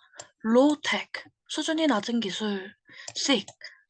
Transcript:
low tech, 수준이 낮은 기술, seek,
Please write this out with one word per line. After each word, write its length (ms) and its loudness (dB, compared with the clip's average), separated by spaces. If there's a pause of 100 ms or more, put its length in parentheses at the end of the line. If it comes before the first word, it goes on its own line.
(440)
low 380 6
tech, 280 -4 (380)
수준이 380 -2
낮은 340 2
기술, 560 -4 (400)
seek, 300 0 (440)